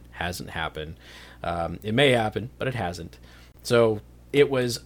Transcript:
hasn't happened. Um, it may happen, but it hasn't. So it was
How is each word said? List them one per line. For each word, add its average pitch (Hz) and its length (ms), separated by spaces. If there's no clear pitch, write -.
hasn't - 400
happened. 78 440
Um, 85 400
it 107 100
may 135 180
happen, 110 460
but 127 120
it 131 60
hasn't. 90 440
So 113 380
it 139 180
was 127 360